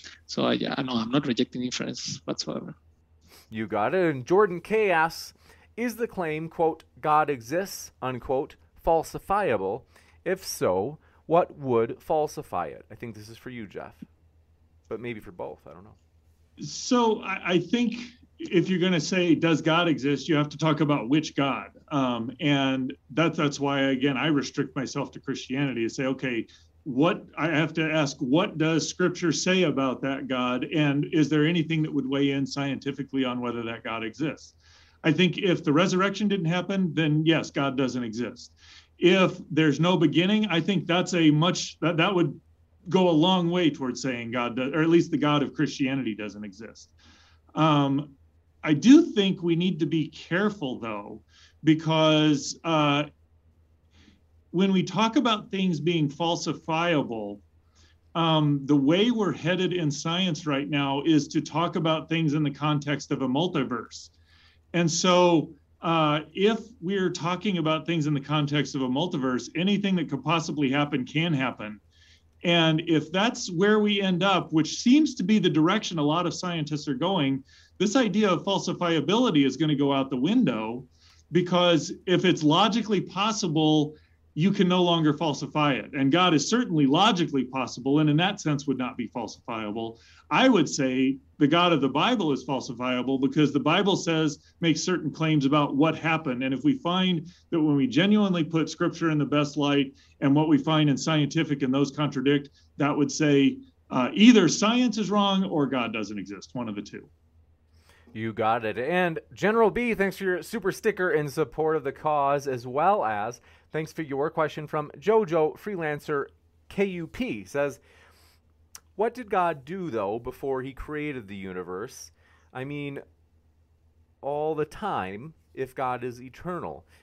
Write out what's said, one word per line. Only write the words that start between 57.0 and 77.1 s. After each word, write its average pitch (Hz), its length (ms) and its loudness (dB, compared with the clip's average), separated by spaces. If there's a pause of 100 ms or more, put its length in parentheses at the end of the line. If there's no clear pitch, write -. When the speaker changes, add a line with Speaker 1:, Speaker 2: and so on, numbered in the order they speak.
Speaker 3:
um, 156 500 2
the 143 120 2
way 170 340 4
we're 214 220 0
headed 180 420 -2
in 160 160 0
science 165 560 -4
right 143 220 -2
now 143 360 -2
is 151 240 4
to 160 120 -2
talk 165 360 -2
about 160 320 -2
things 160 260 0
in 156 80 0
the 143 80 0
context 147 600 -4
of 131 100 -2
a 131 60 -2
multiverse. 131 800 -4 (640)
And 170 180 2
so, 175 640 4 (300)
uh, 156 380 2 (120)
if 220 260 2 (220)
we're 185 300 -2
talking 180 480 -4
about 156 280 -2
things 165 200 -2
in 151 80 0
the 135 60 -2
context 143 540 -2
of 139 80 -2
a 131 60 -2
multiverse, 131 680 -2
anything 196 400 0
that 156 120 -2
could 139 160 -6
possibly 151 460 0
happen 143 340 0
can 160 280 -2
happen. 120 480 -4 (640)
And 165 420 2
if 151 240 0
that's 208 400 -2
where 202 300 4
we 208 200 2
end 185 220 0
up, 185 300 2
which 156 280 0
seems 285 360 4
to - 80 -4
be 208 140 4
the 175 120 2
direction 170 480 2
a 147 40 0
lot 160 240 2
of 156 80 -4
scientists 156 520 -6
are 143 80 -2
going, 139 480 0 (360)